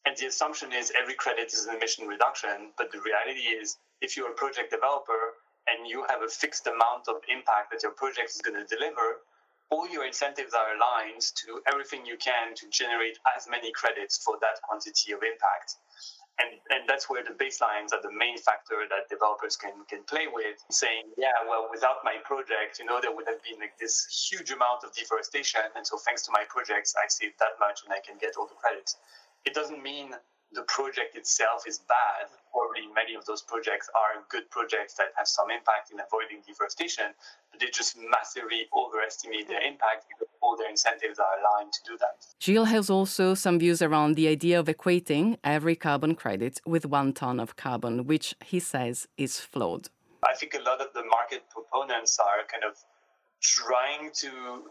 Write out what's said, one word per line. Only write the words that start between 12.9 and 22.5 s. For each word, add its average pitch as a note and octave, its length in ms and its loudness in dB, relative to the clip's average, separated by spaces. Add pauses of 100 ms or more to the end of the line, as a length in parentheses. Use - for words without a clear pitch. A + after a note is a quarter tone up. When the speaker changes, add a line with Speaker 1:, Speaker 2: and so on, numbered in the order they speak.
Speaker 1:
as - 140 -10
many A#2 240 -4
credits A2 500 -2
for A2 160 0
that A2 220 0
quantity G#2+ 500 -2
of G2+ 120 -4
impact. - 520 0 (640)
And, A#2+ 160 2 (160)
and C3 160 2
that's C#3 220 2
where B2 120 -2
the A#2 140 -10
baselines A2 560 0
are A#2 100 0
the G#2 140 -10
main A#2 220 0
factor G#2+ 500 0
that G2 220 -2
developers G#2+ 480 0
can, G2+ 160 -10 (160)
can G#2 180 -10
play D3+ 240 0
with, G#2+ 240 -4 (160)
saying, A2+ 460 0
"Yeah, C3 180 4 (140)
well, A2+ 200 0
without B2+ 360 4
my A2 180 2
project, A2+ 560 -2